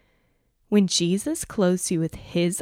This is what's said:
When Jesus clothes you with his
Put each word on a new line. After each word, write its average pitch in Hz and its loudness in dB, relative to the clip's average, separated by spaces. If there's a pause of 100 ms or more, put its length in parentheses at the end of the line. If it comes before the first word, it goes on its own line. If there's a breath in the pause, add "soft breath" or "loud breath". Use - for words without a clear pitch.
(720)
When 208 4
Jesus 190 -2
clothes 185 0
you 170 0
with 160 -4
his 175 -2